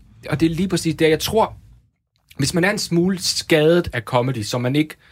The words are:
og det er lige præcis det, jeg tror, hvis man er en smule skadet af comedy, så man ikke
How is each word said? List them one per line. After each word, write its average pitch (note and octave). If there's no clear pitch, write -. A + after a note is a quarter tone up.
og D3
det E3
er D#3+
lige F#3
præcis E3
det, D#3
jeg D#3
tror, -
hvis C#3
man E3+
er G3
en G#3
smule F3
skadet E3
af A#2+
comedy, B2
så B2+
man B2
ikke D3+